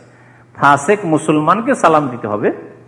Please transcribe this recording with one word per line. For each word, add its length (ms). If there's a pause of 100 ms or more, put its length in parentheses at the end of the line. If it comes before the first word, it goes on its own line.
(560)
ফাসেক 500
মুসলমানকে 720
সালাম 320
দিতে 200
হবে 240 (360)